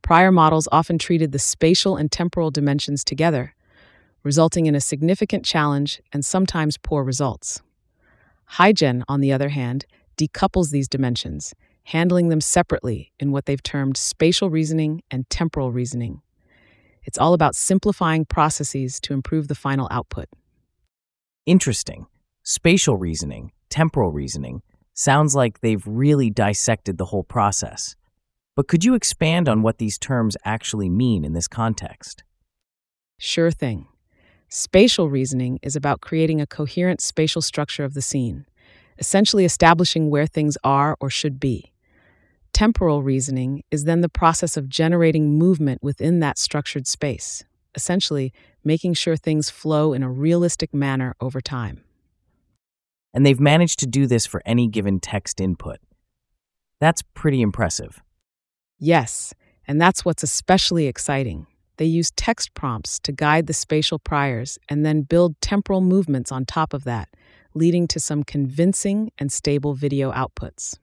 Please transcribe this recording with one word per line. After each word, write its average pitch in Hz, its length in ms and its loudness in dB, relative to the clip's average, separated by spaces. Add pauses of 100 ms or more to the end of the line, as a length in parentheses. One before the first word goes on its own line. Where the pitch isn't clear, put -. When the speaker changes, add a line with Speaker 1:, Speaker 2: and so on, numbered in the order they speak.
Speaker 1:
Prior 180 300 6
models 156 400 6
often 160 280 2
treated 160 320 0
the 139 80 -4
spatial 180 580 2
and 151 140 -2
temporal 170 400 -2
dimensions 143 520 -2
together, 147 520 -2 (680)
resulting 160 460 2
in 147 80 4
a 143 40 0
significant 170 640 -2
challenge 147 560 0 (140)
and 143 100 -4
sometimes 165 540 0
poor 147 260 -4
results. 127 560 -4 (920)
HiGen, 151 560 4
on 139 120 -2
the 139 120 2
other 139 180 0
hand, 135 380 -4 (280)
decouples 170 540 0
these 139 180 -2
dimensions, 120 680 -4 (300)
handling 175 440 2
them 156 100 2
separately - 800 -2
in 139 120 -2
what 139 160 -2
they've 139 160 -4
termed 135 340 -2
spatial 175 540 0
reasoning 156 580 -2
and 131 220 -6
temporal 147 400 -2
reasoning. 123 500 -6 (840)
It's - 120 -10
all 165 160 4
about 156 220 4
simplifying 175 720 0
processes 139 720 -2
to - 160 -8
improve 147 320 -2
the 147 80 -6
final 135 340 -2
output. - 380 -8 (1200)
Speaker 2:
Interesting. - 580 2 (380)
Spatial 170 520 2
reasoning, 85 580 -8 (180)
temporal 139 400 2
reasoning. 69 500 -8 (320)
Sounds 147 400 2
like 123 280 0
they've 107 260 -2
really 131 420 2
dissected 104 680 -2
the 92 60 -4
whole 92 180 -4
process. - 720 -4 (640)
But 143 120 -2
could 170 160 2
you 254 80 6
expand 165 560 0
on 110 140 2
what 110 160 0
these 107 180 -4
terms 113 480 -2
actually 104 440 -4
mean 101 360 2
in 78 80 -6
this 85 160 -4
context? - 760 -6 (960)
Speaker 1:
Sure 165 320 0
thing. 120 340 -6 (600)
Spatial 190 640 2
reasoning 131 520 -2
is 139 140 -8
about 143 240 -2
creating 160 400 0
a 143 80 -2
coherent 175 540 -4
spatial 160 400 -2
structure - 420 -4
of 139 120 -6
the 139 60 -4
scene, 131 440 -4 (520)
essentially 202 460 2
establishing 165 680 4
where 147 160 2
things 151 380 0
are 139 380 2
or 135 80 -4
should 135 280 -4
be. 135 360 -4 (800)
Temporal 175 500 2
reasoning 131 580 -2 (100)
is 147 120 -2
then 170 160 2
the 175 80 2
process 165 480 0
of 135 140 -6
generating 160 680 2
movement 156 460 2
within 160 380 0
that 143 160 -2
structured - 500 -4
space, - 560 -6 (320)
essentially 151 560 -2 (320)
making 160 300 0
sure 160 240 -2
things 151 320 -2
flow 151 420 0
in 131 100 -2
a 127 80 -4
realistic 165 640 0
manner 135 460 -2
over 131 220 -6
time. 117 420 -8 (1300)
Speaker 2:
And 143 120 4
they've 135 120 6
managed 156 420 4
to 139 60 -2
do 131 220 2
this 117 180 2
for - 200 -8
any 117 240 2
given 101 320 -2
text - 400 -6
input. - 380 -4 (1000)
That's 160 220 4 (120)
pretty 135 280 0
impressive. - 600 -2 (760)
Speaker 1:
Yes, 151 560 0 (320)
and 147 140 -2
that's 180 240 4
what's 170 180 -2
especially 170 680 0
exciting. 123 600 -4 (300)
They 160 80 -2
use 165 260 0
text - 440 -4
prompts - 440 -8
to - 140 -8
guide 151 340 2
the 160 60 -6
spatial 156 460 -2
priors 139 680 -4
and 147 180 0
then 151 180 2
build 170 360 2
temporal 202 400 -2
movements 180 500 0
on 131 140 -4
top 156 300 -2
of 143 100 -8
that, 120 240 -6 (460)
leading 170 340 2
to - 140 -6
some 147 240 -2
convincing 180 920 0
and 143 140 -4
stable 143 440 -2
video 139 360 -2
outputs. - 720 -8